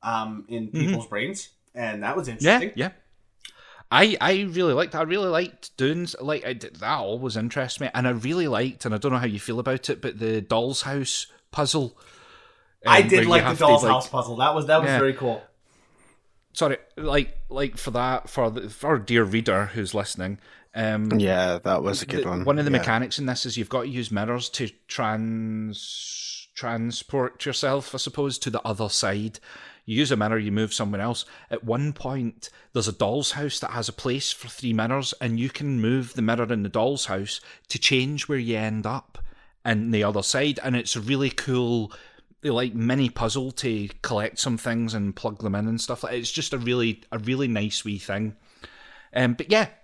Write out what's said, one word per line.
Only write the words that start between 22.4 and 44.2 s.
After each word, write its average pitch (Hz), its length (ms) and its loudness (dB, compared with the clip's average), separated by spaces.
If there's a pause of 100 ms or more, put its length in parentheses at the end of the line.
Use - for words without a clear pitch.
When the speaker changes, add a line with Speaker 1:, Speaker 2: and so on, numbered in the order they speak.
Speaker 2:
one 143 140 4
of 147 60 2
the 143 80 2
Speaker 3:
Yeah. 127 60 6
Speaker 2:
mechanics 120 420 0
in 139 60 -4
this 127 200 -4
is 113 100 -6
you've 113 120 -4
got 131 140 -2
to 135 60 -6
use 123 220 -6
mirrors 113 400 -2
to 120 180 -4 (200)
trans-, 110 1700 -6
transport 120 920 -4
yourself, 135 480 -2
I 127 40 -6
suppose, 139 400 -4
to - 120 -4
the 110 160 -4
other 107 220 -2
side. 107 500 -2 (460)
You 110 120 -4
use 139 140 4
a 131 60 2
mirror, 107 220 2
you 104 120 -2
move 107 240 2
someone 101 280 -2
else. 117 240 -4 (240)
At - 120 -4
one 127 300 0
point, 127 560 -6 (240)
there's 110 160 0
a 104 40 -2
doll's 120 400 0
house 147 280 -4
that - 120 -6
has 117 160 -4
a 107 40 -8
place 135 400 -4
for - 160 -12
three 120 240 -4
mirrors, 123 480 0
and 117 180 -2
you 127 120 0
can 139 300 -2
move 120 340 0
the 117 80 -2
mirror 117 300 2
in 107 120 0
the 101 60 -2
doll's 127 360 0
house 98 340 -4 (280)
to - 100 -4
change 139 500 0
where 139 100 0
you 117 180 -2
end 110 300 -2
up - 320 -6 (460)
in 113 280 0
the 107 100 4
other 104 220 2
side. 143 400 0
And 127 100 0
it's 120 220 -2
a 113 40 -4
really 135 300 0
cool, 120 600 0 (500)
like, 123 320 0
mini 120 360 2
puzzle 127 420 -2
to 107 360 -2 (140)
collect 107 380 -2